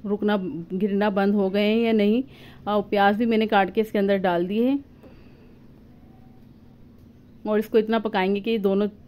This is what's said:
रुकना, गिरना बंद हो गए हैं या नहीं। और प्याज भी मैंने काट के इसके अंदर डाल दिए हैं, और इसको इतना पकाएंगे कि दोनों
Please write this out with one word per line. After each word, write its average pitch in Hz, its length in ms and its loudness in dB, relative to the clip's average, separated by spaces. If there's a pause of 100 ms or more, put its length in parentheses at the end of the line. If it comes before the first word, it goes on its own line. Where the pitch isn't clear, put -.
रुकना, 208 320 -2 (360)
गिरना 202 380 0
बंद 202 240 0
हो 196 140 0
गए 202 140 0
हैं 214 140 2
या 233 160 0
नहीं। 214 300 2 (420)
और 208 180 0
प्याज 202 320 2
भी 233 120 -2
मैंने 220 200 0
काट 196 260 2
के 226 80 0
इसके 214 180 -2
अंदर 196 200 2
डाल 180 280 0
दिए 214 180 0
हैं, 277 180 -2 (2500)
और 214 140 2
इसको 214 180 0
इतना 220 240 2
पकाएंगे 202 400 -2
कि 226 180 -2
दोनों 196 280 2 (200)